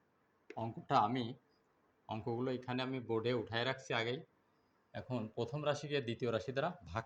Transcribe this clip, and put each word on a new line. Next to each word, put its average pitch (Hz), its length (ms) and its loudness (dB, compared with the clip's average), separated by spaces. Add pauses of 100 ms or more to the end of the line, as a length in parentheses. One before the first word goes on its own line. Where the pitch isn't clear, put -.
(560)
অঙ্কটা 117 420 2
আমি, 117 360 4 (720)
অঙ্কগুলো 117 440 -2
এখানে 127 320 -2
আমি 131 160 -2
বোর্ডে 113 340 2
উঠায় 117 320 0
রাখছি 110 280 -2
আগেই। 117 260 2 (720)
এখন 113 340 -2
প্রথম 135 380 -2
রাশিকে 143 360 0
দ্বিতীয় 117 300 0
রাশি 113 200 0
দ্বারা 147 340 0
ভাগ 90 200 -2